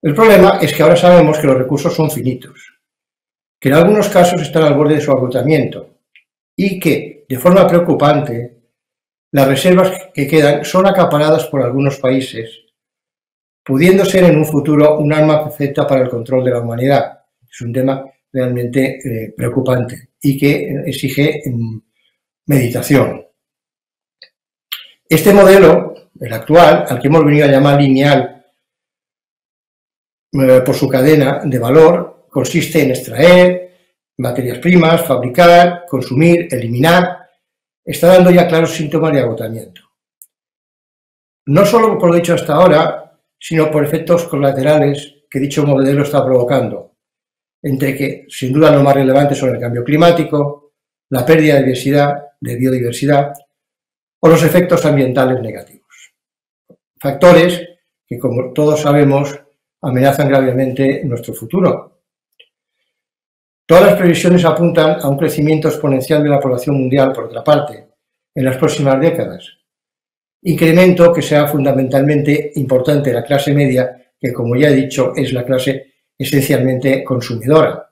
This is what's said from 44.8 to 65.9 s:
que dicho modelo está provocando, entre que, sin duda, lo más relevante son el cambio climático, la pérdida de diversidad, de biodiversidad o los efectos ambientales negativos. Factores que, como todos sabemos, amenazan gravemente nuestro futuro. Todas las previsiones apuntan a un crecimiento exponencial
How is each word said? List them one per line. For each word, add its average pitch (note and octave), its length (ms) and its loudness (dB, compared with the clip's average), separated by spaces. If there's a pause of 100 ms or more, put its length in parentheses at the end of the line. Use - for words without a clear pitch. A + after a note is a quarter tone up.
que C3+ 100 -8
dicho C#3+ 280 -4
modelo C#3 360 0
está C#3 220 -2
provocando, B2 720 -2 (640)
entre C3+ 320 -4
que, C3+ 360 -8
sin C3 240 -8
duda, D3+ 200 4
lo C#3 80 2
más C#3 120 2
relevante C#3 400 0
son B2 200 -4
el A#2 60 -10
cambio A#2+ 240 -6
climático, D#3 880 -2 (380)
la B2+ 160 -4
pérdida D#3 300 2
de C3 80 2
diversidad, C#3+ 500 -2 (260)
de A#2+ 160 -10
biodiversidad C3 800 -2 (840)
o E3+ 100 2
los E3 140 4
efectos F3 440 0
ambientales C3 560 -2
negativos. - 720 -18 (840)
Factores E3 600 2 (460)
que, A#2+ 120 -12
como B2 360 -6
todos D3+ 260 0
sabemos, C#3+ 580 0 (440)
amenazan C3+ 460 0
gravemente C3 760 -2
nuestro A#2+ 300 -8
futuro. - 680 -6 (1600)
Todas F3+ 180 6
las G3+ 100 4
previsiones F3 500 2
apuntan D#3 560 0
a C#3 80 -4
un C#3 80 -2
crecimiento D#3 520 -2
exponencial C#3+ 540 -2